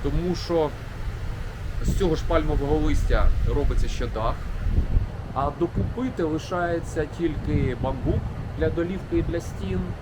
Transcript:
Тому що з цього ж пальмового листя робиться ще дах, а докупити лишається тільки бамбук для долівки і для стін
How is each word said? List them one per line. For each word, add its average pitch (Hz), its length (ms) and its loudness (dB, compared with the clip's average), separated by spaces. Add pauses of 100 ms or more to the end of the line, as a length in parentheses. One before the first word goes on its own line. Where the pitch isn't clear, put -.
Тому 160 320 0
що 165 340 0 (1120)
з - 140 2
цього 156 180 2
ж 151 120 -2
пальмового 151 480 2
листя 135 520 4 (280)
робиться 135 320 4
ще - 200 -2
дах, 110 260 0 (1000)
а 139 160 0 (100)
докупити 233 640 -2
лишається 165 840 -2 (120)
тільки 143 640 0
бамбук 131 400 0 (380)
для 160 100 2
долівки 170 480 -2
і 165 40 2
для 160 200 -2
стін 190 380 -4 (220)